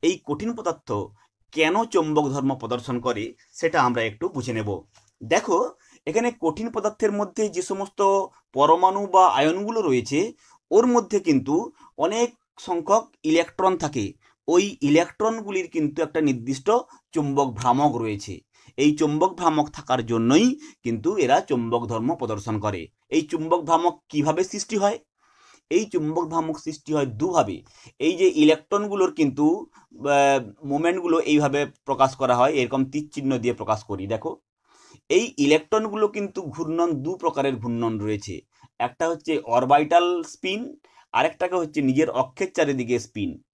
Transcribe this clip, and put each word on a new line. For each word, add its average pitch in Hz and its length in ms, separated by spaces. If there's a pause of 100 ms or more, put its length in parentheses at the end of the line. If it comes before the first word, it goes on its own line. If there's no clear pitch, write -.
এই 175 220
কঠিন 214 320
পদার্থ - 360 (600)
কেন 170 340
চৌম্বক 156 440
ধর্ম 135 260
প্রদর্শন 123 440
করে, 117 360 (240)
সেটা 165 220
আমরা 123 220
একটু 113 260
বুঝে 120 240
নেব। 104 300 (400)
দেখো, 165 460 (360)
এখানে 226 340
কঠিন 220 320
পদার্থের 214 400
মধ্যে 208 380
যে 180 120
সমস্ত 196 400 (520)
পরমাণু 180 540
বা 185 200
আয়নগুলো 185 540
রয়েছে, 147 520 (380)
ওর 226 160
মধ্যে 233 320
কিন্তু 151 540 (240)
অনেক 226 380 (240)
সংখ্যক 190 540 (100)
ইলেকট্রন 165 540
থাকে। 143 360 (340)
ওই 185 340
ইলেকট্রনগুলির 190 840
কিন্তু 156 360
একটা 156 180
নির্দিষ্ট 131 500 (400)
চুম্বক 143 420
ভ্রামক 123 420
রয়েছে। 104 440 (380)
এই 151 200
চুম্বক 156 360
ভ্রামক 156 360
থাকার 127 360
জন্যই 127 500 (280)
কিন্তু 120 340
এরা 143 240
চুম্বক 117 460
ধর্ম 117 280
প্রদর্শন 107 440
করে। 98 280 (220)
এই 156 120
চুম্বক 160 400
ভ্রামক 165 480
কিভাবে 156 340
সৃষ্টি 208 340
হয়? 202 220 (680)
এই 208 160
চুম্বক 165 400
ভ্রামক 160 340
সৃষ্টি 156 340
হয় 143 120
দুভাবে। 127 580 (360)
এই 160 160
যে 185 120
ইলেকট্রনগুলোর 185 840
কিন্তু, 147 320 (200)
আহ, 139 1000
মোমেন্টগুলো 165 520
এইভাবে 147 460 (200)
প্রকাশ 131 300
করা 127 200
হয়, 131 180
এরকম 135 380
তীর 151 220
চিহ্ন 135 240
দিয়ে 120 160
প্রকাশ 107 300
করি। 98 240
দেখো, 113 240 (800)
এই 196 280
ইলেকট্রনগুলো 208 680
কিন্তু 202 340
ঘূর্ণন, 160 500
দু 151 240
প্রকারের 143 400
ঘূর্ণন 117 440
রয়েছে। 104 420 (380)
একটা 123 300
হচ্ছে 156 300
অরবিটাল 151 840
স্পিন, 214 540 (340)
আরেকটাকে 165 440
হচ্ছে 151 260
নিজের 139 280
অক্ষের 131 460
চারিদিকে 127 440
স্পিন। 98 320 (220)